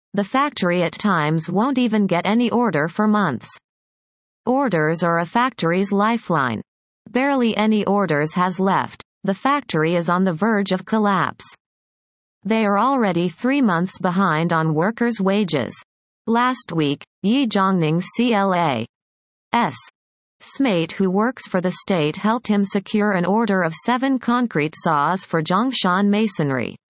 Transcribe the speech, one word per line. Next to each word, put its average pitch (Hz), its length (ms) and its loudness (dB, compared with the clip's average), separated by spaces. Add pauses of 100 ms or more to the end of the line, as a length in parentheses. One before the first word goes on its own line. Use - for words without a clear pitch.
(140)
the 202 100 0
factory 196 600 0
at 165 100 -2
times 160 560 0
won't 247 300 0
even 214 280 2
get 175 180 0
any 220 240 2
order 175 380 0
for 214 180 -2
months. 202 440 0 (960)
Orders 180 580 0
are 170 160 2
a 170 60 -2
factory's 196 680 0
lifeline. 175 680 0 (480)
Barely 254 480 0
any 214 260 2
orders 160 520 0
has 180 220 0
left, 180 460 0 (220)
the 196 80 0
factory 180 600 0
is 170 120 -2
on 180 160 2
the 185 100 2
verge 202 380 0
of 185 140 -2
collapse. 202 600 0 (1000)
They 220 180 0
are 202 160 2
already 208 480 2
three 262 320 -2
months 185 380 0
behind 175 560 0
on 160 220 0
workers' 226 440 0
wages. 185 560 0 (500)
Last 240 480 -2
week, 147 300 -2 (200)
Yi 240 240 2
Zhongning's 180 580 2 (100)
C 233 180 2
L 196 200 2
A 143 320 0 (680)
S 214 240 0 (840)
mate, 180 340 2
who 190 180 0
works 214 360 -2
for 180 140 -2
the 180 220 -2
state, 156 320 0
helped 226 320 -2
him 202 180 2
secure 208 460 0
an 180 120 0
order 202 380 2
of 165 140 -2
seven 254 420 0
concrete 233 580 0
saws 160 480 0
for 160 200 -2
Zhongshan 202 680 0
Masonry. 147 680 -2 (140)